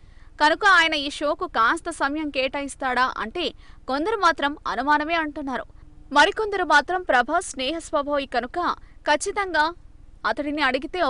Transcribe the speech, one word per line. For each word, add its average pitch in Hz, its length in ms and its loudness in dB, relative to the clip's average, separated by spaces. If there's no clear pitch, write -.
కనుక 311 220 4
ఆయన 330 180 4
ఈ 294 120 -4
షోకు 311 280 -2
కాస్త 247 320 2
సమయం 294 340 -2
కేటాయిస్తాడా 262 720 -2
అంటే 226 200 -6
కొందరు 320 360 -2
మాత్రం 311 260 2
అనుమానమే 294 520 0
అంటున్నారు. 294 420 -8
మరికొందరు 403 560 2
మాత్రం 349 280 2
ప్రభాస్ 294 420 2
స్నేహ 262 220 -4
స్వభావి 285 480 -2
కనుక 247 240 -4
ఖచ్చితంగా 339 560 0
అతడిని 294 380 -4
అడిగితే 285 400 -2